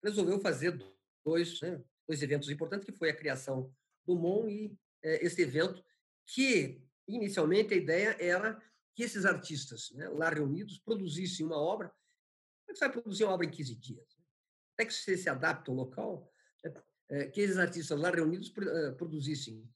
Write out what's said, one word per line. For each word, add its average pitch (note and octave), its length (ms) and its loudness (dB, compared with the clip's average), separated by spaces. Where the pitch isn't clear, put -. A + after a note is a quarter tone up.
resolveu G3 380 2
fazer E3 380 0
dois, E3 360 2
né, E3+ 220 -4
dois D3+ 140 -2
eventos C#3 260 0
importantes, E3 380 -4
que G#3 100 -12
foi D#3+ 140 2
a - 60 -2
criação C3+ 540 -4
do F3+ 100 4
mon F#3+ 320 2
e, G#3 260 -6
eh, D#3+ 240 0
esse F3 160 2
evento, D#3+ 420 0
que A3 580 2
inicialmente G3+ 640 4
a G3 40 4
ideia F3 420 4
era F#3+ 420 0
que A3+ 100 -6
esses G3+ 220 -2
artistas, D3 680 0
né, C#3+ 160 -10
lá D#3+ 200 0
reunidos D#3+ 500 0
produzissem F3+ 680 -4
uma D#3 100 -2
obra. F3 320 0
Como - 840 -20
é - 20 -8
que - 60 -12
você - 80 4
vai B3+ 60 2
produzir A3 320 0
uma F#3+ 100 4
obra F3 120 2
em D3 40 -2
quinze B2 260 -8
dias? - 420 -16
Até A3+ 120 0
que - 80 -6
você F#3+ 220 0
se F3 120 -2
adapta D3+ 420 0
ao B2+ 60 0
local, F#3 560 -6
né? D#3 100 -6
É, C#3+ 180 -2
que - 140 -4
esses F#3+ 180 4
artistas E3+ 420 0
lá F3 100 2
reunidos F3 380 2
pro-, G3 200 -4
eh, D3+ 240 0
produzissem. C#3 720 -6